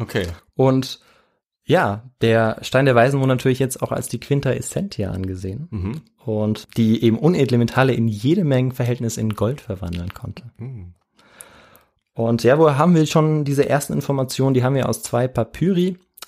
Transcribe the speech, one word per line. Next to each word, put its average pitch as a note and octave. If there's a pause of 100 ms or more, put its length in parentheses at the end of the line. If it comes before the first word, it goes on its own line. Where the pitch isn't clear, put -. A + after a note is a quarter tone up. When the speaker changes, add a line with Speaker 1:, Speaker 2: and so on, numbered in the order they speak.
Speaker 1:
Okay. G2 (280)
Speaker 2:
Und C3 (640)
ja, B2 (120)
der A2+
Stein C3+
der B2+
Weisen C3+
wurde C3
natürlich C3
jetzt C3
auch B2+
als -
die A#2+
Quinta C#3
Essentia D3+
angesehen. F#2+
Speaker 1:
Mhm. G#2+ (240)
Speaker 2:
Und G#2+ (100)
die A2+
eben A2+
unedle D3
Metalle B2
in A#2
jede C3+
Menge C3
Verhältnis A#2+
in A2
Gold A#2+
verwandeln F2+
konnte. - (120)
Speaker 1:
Mhm. G#2+ (1200)
Speaker 2:
Und A#2
ja, C3
woher D3+
haben E3+
wir D#3
schon D#3
diese C#3
ersten C#3+
Informationen? C3+
Die B2
haben C3+
wir B2+
aus A2+
zwei A#2+
Papyri. F3+ (300)